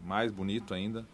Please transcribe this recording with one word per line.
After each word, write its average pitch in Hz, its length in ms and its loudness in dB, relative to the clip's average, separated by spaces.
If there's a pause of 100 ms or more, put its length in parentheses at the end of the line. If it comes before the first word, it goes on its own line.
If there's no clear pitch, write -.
mais 104 260 2
bonito 101 440 0
ainda, 110 400 -2